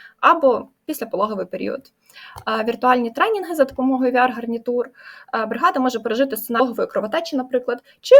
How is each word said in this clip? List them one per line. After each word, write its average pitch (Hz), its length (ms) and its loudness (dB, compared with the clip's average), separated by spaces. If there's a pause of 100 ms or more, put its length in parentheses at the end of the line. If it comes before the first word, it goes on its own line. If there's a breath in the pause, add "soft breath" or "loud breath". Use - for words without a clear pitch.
(200 loud breath)
або 277 480 4 (160)
післяпологовий 202 600 -4
період. - 460 -10 (560 loud breath)
Е, 220 160 -2
віртуальні 240 460 0
тренінги 359 440 -2
за 302 100 4
допомогою 262 480 0
V 254 180 2
R-гарнітур. 233 560 -4 (480 loud breath)
Е, 220 120 -2
бригада 277 340 0
може 247 200 -2
пережити 233 360 -2
сценарій 233 240 -4
пологової 226 280 -2
кровотечі, 247 480 -4
наприклад, 254 460 -4 (180 soft breath)
чи - 180 6